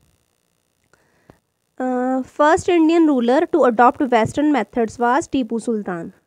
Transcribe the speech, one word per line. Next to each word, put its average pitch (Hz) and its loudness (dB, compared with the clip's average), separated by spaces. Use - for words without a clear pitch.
ਅਹ, 254 -4
first 330 0
Indian 320 4
ruler 254 2
to 320 0
adopt 247 2
Western 254 0
methods 226 -4
was 240 -2
ਟੀਪੂ 233 -4
ਸੁਲਤਾਨ। 202 -8